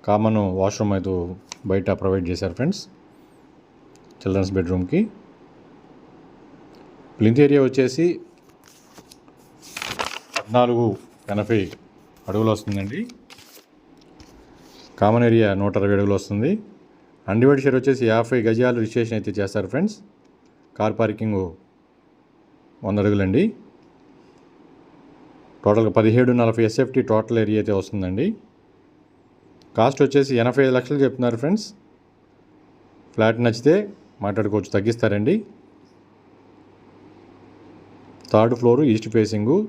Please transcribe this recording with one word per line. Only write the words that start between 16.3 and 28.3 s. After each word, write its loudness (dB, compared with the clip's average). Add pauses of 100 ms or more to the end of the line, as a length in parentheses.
అన్‌డివైడెడ్ 4
షేర్ 2
వచ్చేసి 0
యాభై 2
గజాలు 2
రిజిస్ట్రేషన్ -2
అయితే -6
చేస్తారు -4
ఫ్రెండ్స్. -2 (800)
కార్ -2
పార్కింగ్ -2 (1400)
వంద -2
అడుగులండి. 0 (2250)
టోటల్గా 4
పదిహేడు 4
నలభై 2
ఎస్ఎఫ్టీ 0
టోటల్ 0
ఏరియా 0
అయితే -2
వస్తుందండి. -4 (1500)